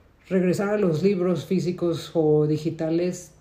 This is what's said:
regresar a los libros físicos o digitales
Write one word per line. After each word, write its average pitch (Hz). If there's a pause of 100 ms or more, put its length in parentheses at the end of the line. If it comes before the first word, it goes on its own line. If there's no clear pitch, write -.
(280)
regresar 185
a 214
los 170
libros 180
físicos 170
o 151
digitales 165